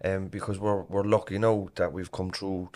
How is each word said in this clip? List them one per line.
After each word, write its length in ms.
um, 240
because 300
we're, 240
we're 200
lucky 360
now 360
that 160
we've 200
come 200
through 440